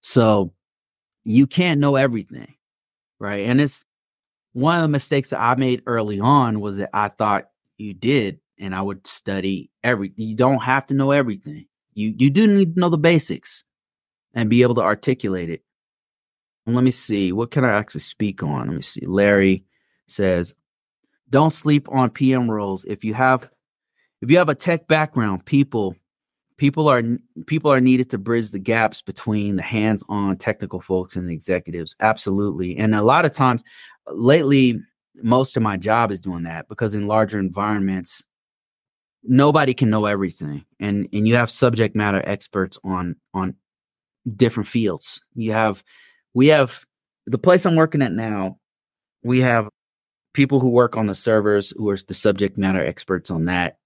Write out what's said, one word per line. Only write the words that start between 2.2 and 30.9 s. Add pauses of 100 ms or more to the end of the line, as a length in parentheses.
right?
And
it's (680)
one
of
the
mistakes
that
I
made
early
on
was
that
I
thought (260)
you
did, (180)
and
I
would
study (140)
every-,
you
don't
have
to
know
everything. (260)
You,
you
do
need
to
know
the
basics (680)
and
be
able
to
articulate
it. (1000)
And
let
me
see,
what
can
I
actually
speak
on?
Let
me
see.
Larry (420)
says, (800)
"Don't
sleep
on
P
M
roles.
If
you
have, (720)
if
you
have
a
tech
background,
people, (640)
people
are, (460)
people
are
needed
to
bridge
the
gaps
between
the
hands-on
technical
folks